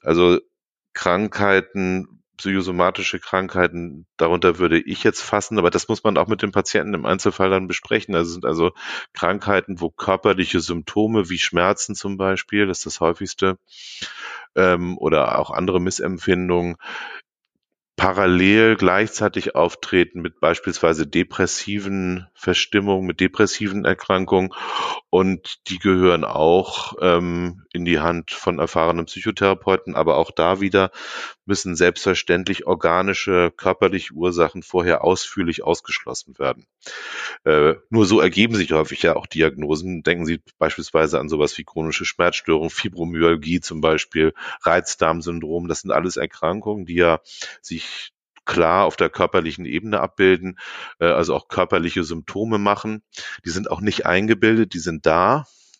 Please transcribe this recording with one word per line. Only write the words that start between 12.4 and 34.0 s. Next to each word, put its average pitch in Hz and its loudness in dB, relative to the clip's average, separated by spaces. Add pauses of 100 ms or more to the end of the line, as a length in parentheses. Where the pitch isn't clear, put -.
das 92 -4
ist - -10
das - -10
häufigste, 92 0 (1000)
ähm, 90 2
oder 76 2
auch - -4
andere 90 0
Missempfindungen, 90 -2 (1200)
parallel 95 4
gleichzeitig 101 0
auftreten 85 0
mit 82 -10
beispielsweise 82 2
depressiven 92 -4
Verstimmungen, 95 0
mit 87 -4
depressiven 98 0
Erkrankungen. 92 0 (600)
Und 92 0
die 92 -8
gehören 90 4
auch, 82 2
ähm, 87 0 (100)
in 87 -6
die 85 2
Hand 85 -2
von - -2
erfahrenen 82 0
Psychotherapeuten. 95 -2
Aber 80 2
auch 82 0
da 90 2
wieder 95 2 (560)
müssen 95 -4
selbstverständlich 90 0
organische, 90 2
körperliche 92 0